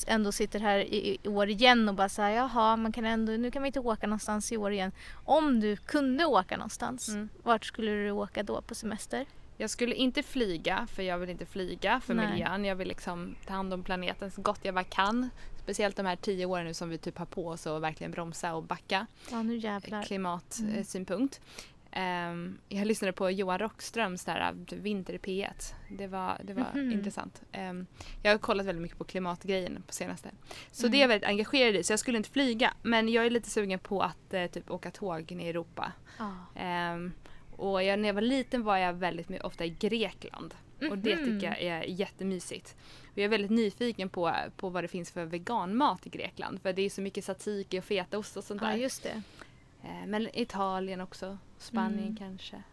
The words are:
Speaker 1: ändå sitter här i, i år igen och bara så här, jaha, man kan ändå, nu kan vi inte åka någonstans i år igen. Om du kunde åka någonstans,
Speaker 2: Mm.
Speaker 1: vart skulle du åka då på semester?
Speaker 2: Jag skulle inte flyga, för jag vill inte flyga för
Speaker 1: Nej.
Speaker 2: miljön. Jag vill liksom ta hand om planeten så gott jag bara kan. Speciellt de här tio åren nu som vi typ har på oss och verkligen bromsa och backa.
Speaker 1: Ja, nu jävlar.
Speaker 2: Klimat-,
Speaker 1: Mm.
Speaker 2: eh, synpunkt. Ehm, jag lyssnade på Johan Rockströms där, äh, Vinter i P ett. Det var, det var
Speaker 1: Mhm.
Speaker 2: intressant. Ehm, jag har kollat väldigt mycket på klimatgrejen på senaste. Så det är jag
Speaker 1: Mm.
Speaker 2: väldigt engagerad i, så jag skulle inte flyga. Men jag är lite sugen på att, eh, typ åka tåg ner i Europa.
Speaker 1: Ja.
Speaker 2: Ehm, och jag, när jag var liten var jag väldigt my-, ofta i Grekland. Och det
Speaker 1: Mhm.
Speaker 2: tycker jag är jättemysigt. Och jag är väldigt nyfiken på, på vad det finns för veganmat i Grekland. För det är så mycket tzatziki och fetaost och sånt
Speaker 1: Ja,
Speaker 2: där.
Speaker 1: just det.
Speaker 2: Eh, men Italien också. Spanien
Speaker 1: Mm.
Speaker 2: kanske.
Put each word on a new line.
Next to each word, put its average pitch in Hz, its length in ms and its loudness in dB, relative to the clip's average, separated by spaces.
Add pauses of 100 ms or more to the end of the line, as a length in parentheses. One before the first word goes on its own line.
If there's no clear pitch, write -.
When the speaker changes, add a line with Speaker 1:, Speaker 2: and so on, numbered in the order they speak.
Speaker 1:
ändå 214 240 4
sitter 208 280 0
här 202 200 4
i, 202 440 0
i - 40 -6
år 202 220 4
igen 226 400 8
och 196 60 2
bara 196 140 4
så - 120 -2
här, 208 100 4
jaha, 233 440 4
man 226 160 0
kan 226 140 -2
ändå, 220 260 2
nu 240 200 0
kan 277 120 -2
vi 277 40 2
inte 277 120 -2
åka 220 280 0
någonstans 208 440 0
i 233 60 0
år 202 140 0
igen. 202 200 0 (340)
Om 285 340 8
du 208 180 4
kunde 285 480 2
åka 208 320 4
någonstans, 240 520 -6
Speaker 2:
Mm. 208 200 -4 (140)
Speaker 1:
vart 220 220 4
skulle 220 260 -2
du 208 200 0
åka 202 320 -2
då 220 180 -2
på - 140 -10
semester? 226 500 -4 (320)
Speaker 2:
Jag 214 120 -2
skulle 240 260 0
inte 262 280 2
flyga, 196 720 0
för 196 80 -2
jag 180 140 0
vill 180 120 -4
inte 175 160 -6
flyga 190 600 0
för 240 80 0
Speaker 1:
Nej. 220 180 4
Speaker 2:
miljön. 202 340 0
Jag 196 100 0
vill 185 120 -2
liksom 180 480 -6 (120)
ta 196 60 -6
hand 190 200 -2
om 180 100 -4
planeten 185 480 -2
så 196 100 -10
gott 208 220 2
jag 190 120 0
bara 185 80 4
kan. 233 460 2 (340)
Speciellt 202 320 2
de 196 100 0
här 180 100 2
tio 180 300 0
åren 180 200 0
nu 165 80 -4
som 170 160 -4
vi 165 80 -2
typ 170 200 -8
har 175 80 -6
på 170 220 -6
oss 165 180 -6
och 156 180 0
verkligen 165 280 -2
bromsa 170 440 -4
och 160 80 -4
backa. 190 440 -2 (240)
Speaker 1:
Ja, 226 120 -2
nu 233 140 0
jävlar. 208 460 -4
Speaker 2:
Klimat-, 190 560 -4
Speaker 1:
Mm. 214 160 -2
Speaker 2:
eh, 202 80 0
synpunkt. 190 580 -2 (500)
Ehm, 175 680 -4 (120)
jag 202 180 0
lyssnade 208 260 2
på 185 180 2
Johan 185 280 0
Rockströms 208 680 -4
där, 165 160 0 (300)
äh, 175 60 -8
Vinter 185 360 -4
i 180 40 -6
P 190 260 -4
ett. - 320 -8 (140)
Det 196 180 -8
var, 185 360 -4
det 196 100 -10
var 247 200 0
Speaker 1:
Mhm. 269 180 0
Speaker 2:
intressant. 202 500 -4 (100)
Ehm, 185 340 -8 (380)
jag 208 80 8
har 214 60 6
kollat 196 280 0
väldigt 175 160 -2
mycket 170 160 -8
på 170 60 -8
klimatgrejen 185 840 -2
på - 60 -10
senaste. 180 360 -8 (420)
Så 233 160 2
det 247 100 6
är - 20 10
jag 277 60 10
Speaker 1:
Mm. 247 40 10
Speaker 2:
väldigt 208 200 4
engagerad 220 460 6
i, 175 80 2
så 214 100 2
jag 214 60 4
skulle 240 180 2
inte 214 120 -2
flyga. 247 520 4
Men 226 280 4
jag 233 160 6
är 240 40 4
lite 233 200 2
sugen 190 300 0
på 196 220 -2
att, - 320 -4
eh, 180 140 0
typ - 240 -10
åka 180 200 -6
tåg 165 400 -6
ner 175 140 -8
i 170 40 -2
Europa. 165 420 -2 (260)
Speaker 1:
Ja. 202 180 -6 (200)
Speaker 2:
Ehm, 175 560 -2 (400)
och 190 320 0
jag, 196 160 4
när 208 100 2
jag 202 40 2
var 202 80 0
liten 247 420 2
var 202 140 4
jag 180 160 2
väldigt 170 360 -2
my-, 185 100 -6
ofta 180 260 -6
i 170 40 -2 (100)
Grekland. - 760 -2 (360)
Och 202 80 -2
det 202 180 2
Speaker 1:
Mhm. 311 100 0
Speaker 2:
tycker 202 220 0
jag - 140 -4
är 170 220 -2
jättemysigt. 185 920 -4 (360)
Och - 60 -12
jag 202 80 2
är 208 40 2
väldigt 202 220 4
nyfiken 226 580 2
på, 165 260 0 (220)
på 190 120 -4
vad 180 140 -2
det 170 40 -2
finns 175 240 -6
för 170 140 -6
veganmat 185 840 0
i - 20 -14
Grekland. - 520 -8
För 190 120 0
det 190 80 0
är 196 80 2
så 196 120 -6
mycket 196 220 -4
tzatziki 196 560 -4
och 185 40 -4
fetaost 202 540 -2
och 208 60 -6
sånt 202 180 -8
Speaker 1:
Ja, 220 60 0
Speaker 2:
där. 214 80 2
Speaker 1:
just 254 280 -2
det. 220 180 -6 (600)
Speaker 2:
Eh, 175 240 -10
men 214 260 0
Italien 190 680 -2
också. 190 360 -10 (200)
Spanien 220 460 0
Speaker 1:
Mm. 214 140 -4
Speaker 2:
kanske. 196 560 -12